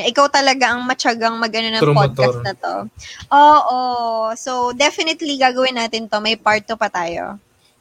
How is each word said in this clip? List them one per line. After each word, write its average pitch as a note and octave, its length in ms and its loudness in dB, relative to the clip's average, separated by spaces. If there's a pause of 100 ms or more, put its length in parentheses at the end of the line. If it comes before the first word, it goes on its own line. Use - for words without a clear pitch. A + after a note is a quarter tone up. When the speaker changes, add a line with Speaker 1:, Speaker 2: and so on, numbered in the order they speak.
Speaker 1:
ikaw A#3+ 240 2
talaga C4+ 460 2
ang B3 100 -2
matyagang A#3 540 -2
mag-ano A3+ 340 -4
ng A3 140 0
Speaker 2:
Promotor. C#3+ 260 4
Speaker 1:
podcast B2+ 300 0
na A#2+ 140 -4
to. - 220 -6 (520)
Oo. C#4+ 500 6 (560)
So, B3 380 -4
definitely D4 640 -2
gagawin C4 400 0
natin A3+ 320 -4
to. G#3 100 -4
May G#3+ 160 -2
part G#3+ 300 0
two A3+ 100 -6
pa G#3+ 140 -2
tayo. F3+ 480 -6 (440)